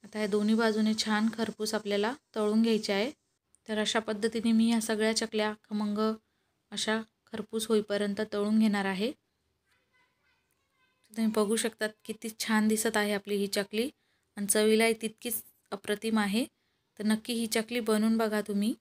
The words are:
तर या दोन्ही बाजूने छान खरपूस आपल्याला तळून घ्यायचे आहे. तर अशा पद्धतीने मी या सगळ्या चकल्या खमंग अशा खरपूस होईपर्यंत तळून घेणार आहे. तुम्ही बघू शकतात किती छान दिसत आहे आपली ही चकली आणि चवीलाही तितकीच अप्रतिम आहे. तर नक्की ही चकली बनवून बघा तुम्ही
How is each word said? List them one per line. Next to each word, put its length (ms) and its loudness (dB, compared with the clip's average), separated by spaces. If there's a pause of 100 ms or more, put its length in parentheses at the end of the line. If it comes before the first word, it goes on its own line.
(120)
तर 60 -8
या 80 -2
दोन्ही 280 2
बाजूने 400 2
छान 400 0
खरपूस 400 -4
आपल्याला 380 -2 (220)
तळून 280 2
घ्यायचे 300 2
आहे. 180 0 (580)
तर 100 -2
अशा 200 0
पद्धतीने 540 -2
मी 180 4
या 100 2
सगळ्या 360 0
चकल्या 360 -2 (120)
खमंग 340 -4 (760)
अशा 280 -2 (260)
खरपूस 420 -6
होईपर्यंत 520 0 (120)
तळून 260 2
घेणार 260 4
आहे. 260 -2 (2000)
तुम्ही 240 0
बघू 200 2
शकतात 320 -4 (160)
किती 240 -10 (100)
छान 300 2
दिसत 280 0
आहे 160 0
आपली 240 -4
ही 100 0
चकली 420 -2 (480)
आणि 100 -6
चवीलाही 560 4
तितकीच 400 -8 (300)
अप्रतिम 460 -4
आहे. 260 0 (540)
तर 60 -8
नक्की 280 0
ही 140 -2
चकली 340 -2
बनवून 360 2
बघा 240 0
तुम्ही 400 -2